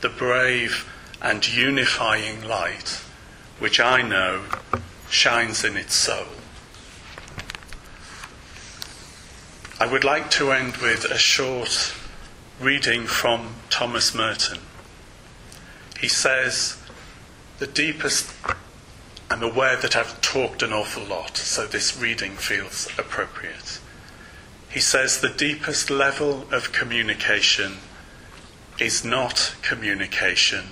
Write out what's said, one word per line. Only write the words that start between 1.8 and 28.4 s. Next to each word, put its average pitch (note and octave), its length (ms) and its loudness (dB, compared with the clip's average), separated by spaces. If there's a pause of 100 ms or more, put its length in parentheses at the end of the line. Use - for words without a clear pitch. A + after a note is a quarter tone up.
light F2+ 540 -2 (580)
which A2 200 4
I B2 220 8
know F#2+ 400 2 (680)
shines A#2 540 4
in G#2 140 0
its - 160 -2
soul. - 320 2 (3500)
I A2+ 60 4
would B2+ 180 2
like D3+ 280 4
to C#3 200 4
end B2+ 260 2
with A2+ 280 2
a B2+ 120 0
short B2+ 760 2 (680)
reading B2+ 460 2
from A#2 500 2 (140)
Thomas A#2+ 440 2
Merton. A2 460 0 (1400)
He B2 80 2
says, C3 680 2 (840)
"The C3+ 80 -2
deepest," D3+ 640 0 (1000)
I'm A#2 140 0
aware B2 340 4
that B2 180 0
I've A#2 260 0
talked - 400 0
an A2 120 0
awful G#2+ 300 -2
lot, F#2+ 340 -6
so - 280 -2
this G#2 320 -2
reading A2+ 380 -2
feels - 520 -4 (100)
appropriate. - 840 -6 (920)
He C3 80 -2
says, C3 400 4
The C3 100 2
deepest D3 600 0
level C#3 600 2
of B2 220 0
communication G#2 1080 2 (1000)